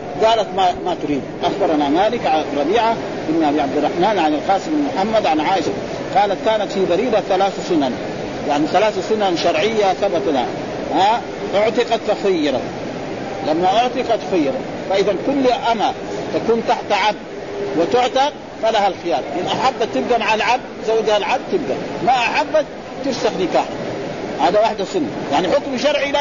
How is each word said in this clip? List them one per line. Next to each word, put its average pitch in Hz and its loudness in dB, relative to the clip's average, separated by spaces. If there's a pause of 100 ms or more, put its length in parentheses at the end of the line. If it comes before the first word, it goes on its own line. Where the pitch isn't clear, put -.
(260)
قالت: 220 2 (100)
"ما، 190 2 (180)
ما 175 -2
تريد". 143 -2 (220)
أخبرنا 156 0
مالك 185 2
عن 156 2 (160)
ربيعة 220 2 (340)
بن 160 2
أبي 147 2
عبد 139 -2
الرحمن 180 2
عن 156 2
القاسم 190 0
بن 302 2 (100)
محمد 208 2
عن 160 2
عائشة 175 0 (440)
قالت: 196 2
"كانت 214 2
في 190 2
بريدة 202 2
ثلاث 196 0
سنن"، 143 2 (580)
يعني 147 2
ثلاث 196 2
سنن 202 2
شرعية 190 2
ثبت 175 2 (120)
لها، 131 2 (480)
ها؟ 202 4 (340)
اعتقت 226 2
فخيرت، 160 2 (840)
لما 170 2
اعتقت 240 2 (120)
خيرت. 139 0 (280)
فإذا 190 2 (100)
كل 254 2
أمة 185 0 (400)
تكون 220 0
تحت 214 0
عبد 208 2 (640)
وتعتق 247 2 (300)
فلها 214 2
الخيار، 165 -2 (180)
إن 185 -4
أحبت 220 0
تبقى 240 2
مع 214 2
العبد، 226 0 (260)
زوجها 214 2
العبد، 202 0 (100)
تبقى، 135 0 (280)
ما 233 4
أحبت 262 2 (400)
تفسخ 247 0 (120)
نكاح. 156 2 (760)
هذا 180 4
واحدة 208 0
سنة، 156 -2 (240)
يعني 147 2
حكم 277 0
شرعي 285 0
إلى 285 0